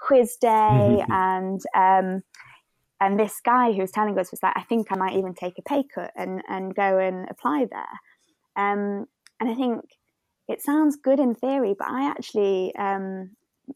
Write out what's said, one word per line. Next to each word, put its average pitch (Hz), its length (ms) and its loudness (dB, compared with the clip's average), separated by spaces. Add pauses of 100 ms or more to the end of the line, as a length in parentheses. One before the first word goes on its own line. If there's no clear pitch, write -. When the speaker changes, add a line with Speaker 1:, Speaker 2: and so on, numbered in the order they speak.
Speaker 1:
quiz 254 340 4
day. 214 680 4
Speaker 2:
<laughs> - 40 -6
Speaker 1:
And, 185 500 0 (140)
um, 190 480 4 (800)
and 196 180 2
this 214 260 -2
guy 240 280 4
who 196 80 -2
was 190 100 -2
telling 208 280 0
us 180 120 -4
was - 120 -10
like, - 140 0
"I - 60 -6
think 226 300 -2
I 190 40 -2
might 190 200 -2
even 185 180 -2
take 180 240 -10
a - 40 -18
pay 226 300 -2
cut 175 240 -10
and, 190 320 -8
and 190 260 -8
go 196 240 2
and 185 320 -2
apply 151 400 -2
there." - 280 -14 (580)
Um, 202 500 -4 (340)
and 233 100 -2
I 226 40 -4
think 247 300 -2 (640)
it - 140 -6
sounds 294 340 2
good 269 240 2
in 240 140 2
theory, 247 440 -2
but - 100 -6
I 269 200 -4
actually, 196 680 -2
um, 190 600 -6 (400)